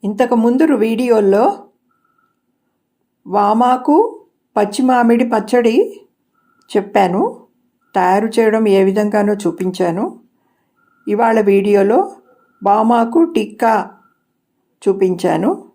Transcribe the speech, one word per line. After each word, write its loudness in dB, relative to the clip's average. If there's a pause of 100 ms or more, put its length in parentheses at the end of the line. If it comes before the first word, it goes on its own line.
ఇంతకు -2
ముందు 2
వీడియోల్లో 0 (1600)
వామాకు 0 (300)
పచ్చి -2
మామిడి 2
పచ్చడి -2 (760)
చెప్పాను, -2 (460)
తయారు 0
చేయడం 0
ఏ 4
విధంగానో 0
చూపించాను. -6 (880)
ఇవాళ 0
వీడియోలో 2 (480)
వామాకు 2
టిక్కా -2 (1000)
చూపించాను. -2